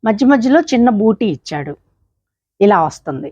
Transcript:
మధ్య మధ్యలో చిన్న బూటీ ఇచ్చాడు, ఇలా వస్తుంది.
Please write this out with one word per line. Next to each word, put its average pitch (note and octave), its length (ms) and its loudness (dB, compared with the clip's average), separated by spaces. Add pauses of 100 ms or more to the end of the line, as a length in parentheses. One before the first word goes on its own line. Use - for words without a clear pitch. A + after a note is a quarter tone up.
మధ్య A3 260 0
మధ్యలో C4 280 2 (120)
చిన్న A#3+ 160 2 (120)
బూటీ A3 260 0 (100)
ఇచ్చాడు, D3 380 -10 (880)
ఇలా G3+ 140 4 (100)
వస్తుంది. C#3 420 -12